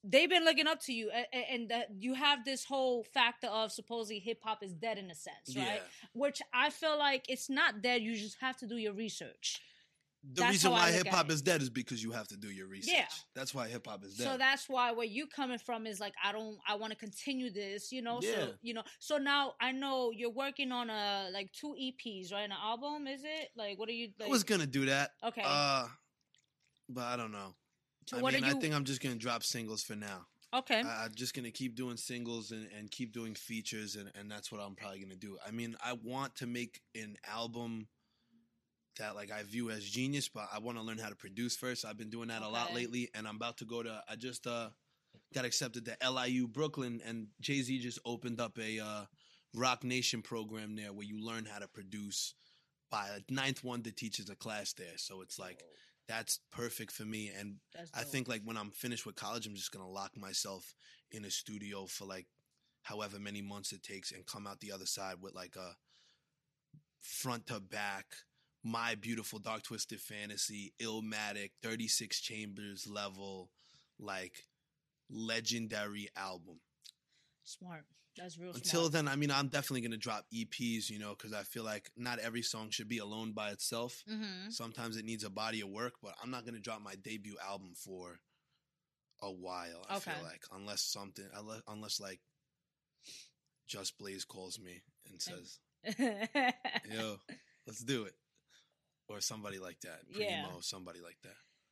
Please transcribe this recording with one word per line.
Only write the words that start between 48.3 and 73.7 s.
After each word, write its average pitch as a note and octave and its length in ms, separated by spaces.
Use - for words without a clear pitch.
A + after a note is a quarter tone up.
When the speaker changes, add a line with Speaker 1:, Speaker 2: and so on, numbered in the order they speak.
Speaker 2:
up A2+ 160
a, A2 220
uh, G#2+ 280
Roc B2 300
Nation B2 400
program G#2+ 540
there G#2 160
where G#2 120
you G#2 160
learn A2+ 240
how G#2 140
to G2+ 80
produce G2+ 680
by G#2 200
a G2+ 240
ninth C3+ 320
wonder A#2+ 260
teaches G#2 400
a G2 60
class G#2 380
there. F2 220
So F#2+ 260
it's - 180
like, F#2 180
Speaker 1:
Dope. - 100
Speaker 2:
that's A2+ 320
perfect A#2 400
for A2+ 120
me. G#2+ 320
And G2+ 200
Speaker 1:
That's E3 220
Speaker 2:
I - 80
Speaker 1:
dope. C#3+ 100
Speaker 2:
think, C3 160
like, A2 160
when A2+ 120
I'm G#2 140
finished A#2+ 340
with G2 120
college, A2 320
I'm G2+ 80
just F#2+ 160
gonna F#2+ 180
lock G2 260
myself G2 560
in G#2+ 140
a F#2+ 80
studio G2+ 540
for, - 180
like, F#2+ 240
however G#2 360
many G2+ 240
months G2+ 300
it F#2+ 100
takes G2 300
and F#2 120
come G#2 220
out G2 140
the G#2 100
other F#2+ 160
side F#2+ 340
with, F#2+ 140
like, F2+ 220
a F2+ 200
front - 480
to A2+ 100
back, G2 480
My A#2 280
Beautiful A2 440
Dark A2 240
Twisted A2 380
Fantasy, G#2 800
Illmatic, G#2+ 720
Thirty-six A2+ 560
Chambers G#2 680
level, G2 640